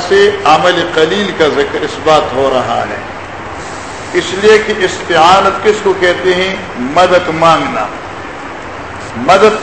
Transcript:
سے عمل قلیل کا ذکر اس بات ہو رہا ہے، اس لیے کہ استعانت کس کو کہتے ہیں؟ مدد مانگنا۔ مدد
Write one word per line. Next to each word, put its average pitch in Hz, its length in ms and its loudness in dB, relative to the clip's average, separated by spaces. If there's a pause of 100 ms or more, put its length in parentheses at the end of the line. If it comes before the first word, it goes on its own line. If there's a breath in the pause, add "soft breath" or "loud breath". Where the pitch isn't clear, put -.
سے 196 100 4 (340)
عمل 175 280 2 (120)
قلیل 175 440 0
کا 160 180 2
ذکر 143 320 -2
اس - 160 -8
بات 151 300 2
ہو 135 200 0
رہا 117 360 -2
ہے، 104 100 -8 (1200)
اس 170 80 -2 (140)
لیے 214 160 6 (100)
کہ - 60 -2 (120)
استعانت 180 760 2
کس 214 200 2
کو 190 160 2
کہتے 180 360 0
ہیں؟ 190 200 -2 (380)
مدد 180 360 4 (100)
مانگنا۔ 139 460 2 (1500)
مدد 208 320 6